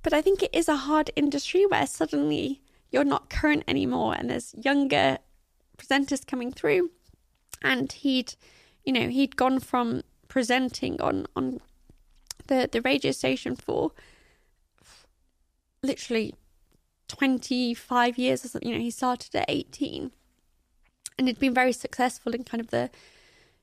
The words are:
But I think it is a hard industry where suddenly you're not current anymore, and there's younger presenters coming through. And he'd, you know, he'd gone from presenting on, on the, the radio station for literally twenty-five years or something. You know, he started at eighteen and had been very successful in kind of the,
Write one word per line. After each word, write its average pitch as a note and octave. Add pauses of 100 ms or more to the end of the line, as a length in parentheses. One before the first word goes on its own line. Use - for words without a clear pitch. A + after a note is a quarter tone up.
But D#4
I D4+
think G4
it -
is E4
a D4+
hard D4
industry D4+
where F#4
suddenly D4 (300)
you're C4+
not -
current -
anymore, B3+
and -
there's -
younger C4+ (580)
presenters C#4
coming B3
through. E4 (720)
And C4
he'd, C4 (480)
you C#4
know, B3+
he'd C4
gone C4
from A#3+ (260)
presenting B3+
on, - (100)
on C4 (880)
the, C4
the A#3
radio C4+
station C4
for - (1900)
literally A#3 (720)
twenty-five B3
years B3+
or -
something. -
You A3+
know, A#3
he A#3
started -
at -
eighteen - (1080)
and C4
had B3
been C4
very B3+
successful -
in A#3+
kind A#3
of A#3
the, A#3+ (720)